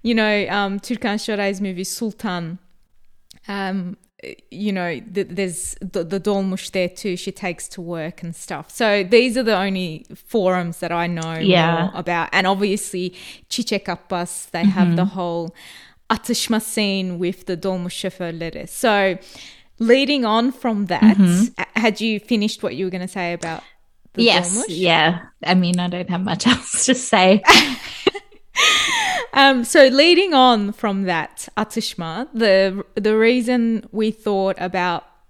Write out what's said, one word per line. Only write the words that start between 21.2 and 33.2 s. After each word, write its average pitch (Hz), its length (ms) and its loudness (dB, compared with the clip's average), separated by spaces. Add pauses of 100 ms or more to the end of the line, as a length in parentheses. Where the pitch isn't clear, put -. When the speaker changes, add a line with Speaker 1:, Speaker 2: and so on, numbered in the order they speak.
Speaker 1:
a-, - 240 -6
had 220 200 0
you 220 180 -2
finished 214 460 -2
what 143 100 -4
you 185 120 -4
were 180 40 -4
gonna 180 160 -8
say 175 280 -6
about 165 280 -8 (520)
the 226 100 2
Speaker 2:
Yes, 175 280 4
Speaker 1:
dolmuş? 240 160 -2
Speaker 2:
yeah. 170 500 2 (280)
I 180 80 2
mean, 180 240 2
I 180 100 -2
don't 180 220 -6
have 180 140 -2
much - 220 -4
<laughs> 247 60 6
else - 340 -2
to 262 100 4
say. 196 500 4
Speaker 1:
<laughs> 330 60 8 (1800)
Um, 269 280 6
so 277 240 8
leading 330 480 4
on 233 380 4
from 196 320 -4
that 165 520 -6
atışma, 214 760 -6
the, 196 500 2 (120)
the 214 200 0
reason 233 760 2